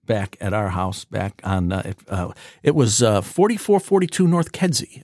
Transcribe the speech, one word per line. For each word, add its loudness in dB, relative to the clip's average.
back -2
at -2
our 0
house -4
back -8
on, 0
uh, -4
it, -10
uh, -6
it 2
was, 2
uh, 4
forty-four 0
forty-two 2
North 2
Kedzie, -4